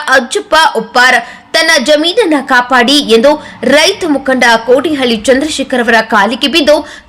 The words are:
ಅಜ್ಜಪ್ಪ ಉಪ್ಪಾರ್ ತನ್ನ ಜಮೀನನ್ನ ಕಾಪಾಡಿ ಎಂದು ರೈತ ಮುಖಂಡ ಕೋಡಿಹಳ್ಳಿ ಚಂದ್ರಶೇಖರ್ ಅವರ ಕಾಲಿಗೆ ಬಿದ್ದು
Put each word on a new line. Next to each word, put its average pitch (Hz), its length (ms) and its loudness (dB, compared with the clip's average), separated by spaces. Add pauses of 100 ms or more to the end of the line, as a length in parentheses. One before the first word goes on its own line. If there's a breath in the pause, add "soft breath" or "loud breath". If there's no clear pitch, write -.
ಅಜ್ಜಪ್ಪ 269 460 -2 (220)
ಉಪ್ಪಾರ್ 247 400 2 (380 loud breath)
ತನ್ನ 320 160 0 (140)
ಜಮೀನನ್ನ 320 500 0 (120)
ಕಾಪಾಡಿ 254 520 0
ಎಂದು 233 480 2 (160 loud breath)
ರೈತ 330 460 0
ಮುಖಂಡ 262 360 -2 (220)
ಕೋಡಿಹಳ್ಳಿ 262 500 0
ಚಂದ್ರಶೇಖರ್ 262 640 -2
ಅವರ 233 200 0
ಕಾಲಿಗೆ 220 480 -2
ಬಿದ್ದು 302 440 0 (160 loud breath)